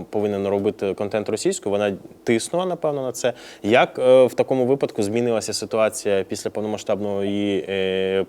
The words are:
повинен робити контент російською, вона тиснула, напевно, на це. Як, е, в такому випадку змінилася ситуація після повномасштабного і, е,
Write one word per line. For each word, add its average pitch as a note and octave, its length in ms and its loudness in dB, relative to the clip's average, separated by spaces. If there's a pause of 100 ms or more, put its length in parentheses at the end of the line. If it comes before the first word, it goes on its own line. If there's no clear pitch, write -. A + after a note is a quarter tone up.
повинен G#2 380 -2
робити G2+ 460 0
контент G#2 360 -4
російською, A2 420 -2
вона G2+ 220 0 (300)
тиснула, B2 420 0
напевно, D#3 360 -2
на B2+ 100 -4
це. A#2+ 220 -2 (300)
Як, B2 360 4
е, B2+ 260 8
в A#2+ 80 2
такому C3 320 0
випадку C3+ 380 0
змінилася A2 500 0
ситуація G#2 720 0
після G#2 260 -6
повномасштабного G#2 720 -4
і, G2+ 460 -2
е, F#2+ 600 0